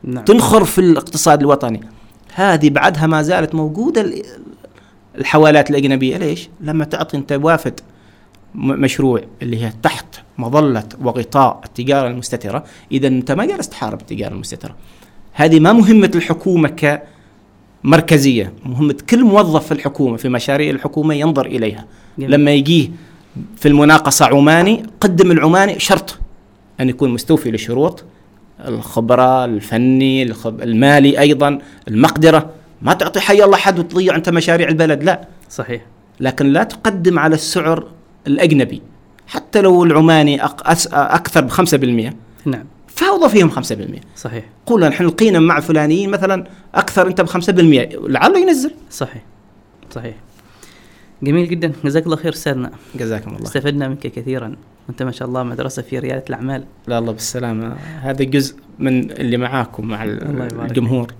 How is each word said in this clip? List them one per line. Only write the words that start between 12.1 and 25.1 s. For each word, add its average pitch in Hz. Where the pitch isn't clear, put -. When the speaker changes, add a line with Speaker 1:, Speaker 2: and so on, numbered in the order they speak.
Speaker 2:
إذا 135
أنت 127
ما 196
جالس 370
تحارب -
التجارة 104
المستترة. -
هذه 156
ما 180
مهمة 214
الحكومة 160
كمركزية، 139
مهمة 135
كل 240
موظف 190
في -
الحكومة، 135
في 131
مشاريع 139
الحكومة 151
ينظر 143
إليها. 110
Speaker 1:
جميل. 135
Speaker 2:
لما 147
يجيه 143
في 147
المناقصة 147
عماني، 156
قدم 180